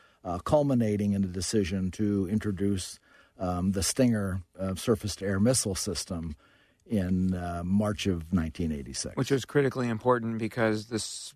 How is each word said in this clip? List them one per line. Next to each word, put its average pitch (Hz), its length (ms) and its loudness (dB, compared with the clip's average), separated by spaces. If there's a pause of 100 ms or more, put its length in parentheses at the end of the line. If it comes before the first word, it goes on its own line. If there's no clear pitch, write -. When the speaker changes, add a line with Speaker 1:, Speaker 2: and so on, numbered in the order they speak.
(240)
Speaker 1:
uh, 87 140 -4
culminating 110 760 2
in 98 100 2
a 95 40 0
decision 92 640 -2
to 101 380 0
introduce, 101 680 -2 (400)
um, 92 340 0
the 95 100 0
Stinger, 101 600 2 (140)
uh, 95 180 -2
surface-to-air 98 640 0
missile 110 360 2
system 82 600 -4 (500)
in, 92 480 2
uh, 87 320 -4
March 104 400 2
of 85 260 -2
nineteen 82 400 0
eighty-six. 67 460 -8
Speaker 2:
Which - 140 -2
was 135 140 2
critically 131 440 0
important 113 480 0
because 110 480 0
the 117 100 -6
S-, - 400 -8